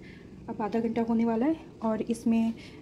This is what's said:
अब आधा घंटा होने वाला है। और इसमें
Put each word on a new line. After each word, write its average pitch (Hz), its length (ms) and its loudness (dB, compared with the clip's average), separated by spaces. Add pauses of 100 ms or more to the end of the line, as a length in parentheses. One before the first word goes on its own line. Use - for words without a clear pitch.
(500)
अब 226 120 -6
आधा 214 180 0
घंटा 226 300 2
होने 226 160 4
वाला 226 200 2
है। 320 100 4 (280)
और 220 180 0
इसमें 226 520 2 (280)